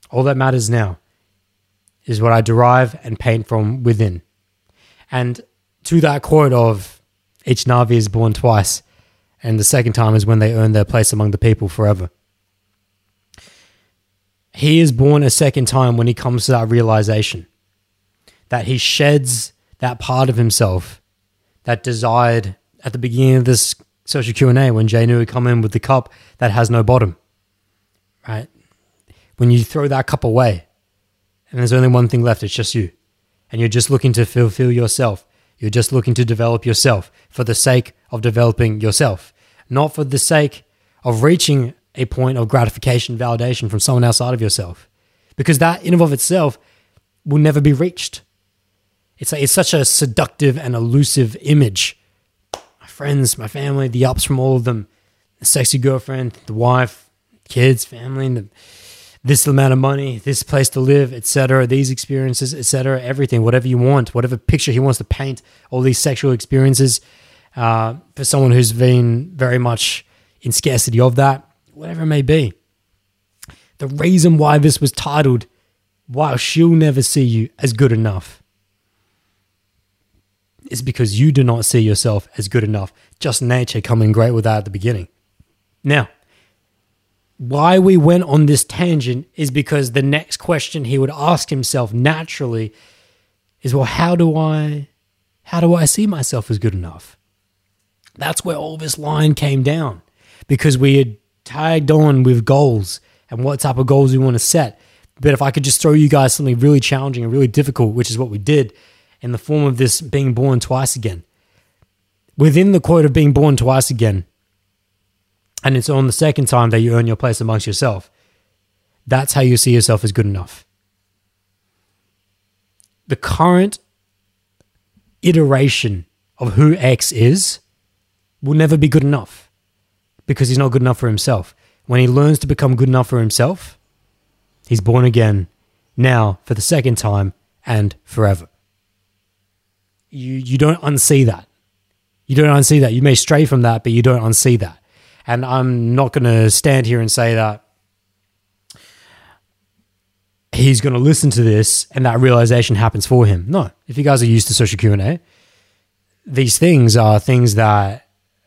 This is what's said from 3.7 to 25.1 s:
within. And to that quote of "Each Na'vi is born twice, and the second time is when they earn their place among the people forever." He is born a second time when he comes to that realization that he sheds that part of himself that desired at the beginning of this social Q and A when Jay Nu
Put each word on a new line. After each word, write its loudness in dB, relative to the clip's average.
within. 0
And -4
to 2
that 0
quote 2
of 0
"Each -2
Na'vi 2
is 2
born 0
twice, 0
and -2
the -2
second 0
time 2
is 2
when 2
they 2
earn 2
their 2
place 0
among 0
the -4
people 0
forever." -2
He 2
is 4
born 4
a 4
second 0
time 0
when 0
he 0
comes -4
to 0
that 0
realization 0
that -4
he -2
sheds 0
that -6
part -2
of 0
himself -2
that -4
desired -2
at -8
the -8
beginning 2
of 2
this 0
social -4
Q 2
and 4
A 2
when 0
Jay 2
Nu 2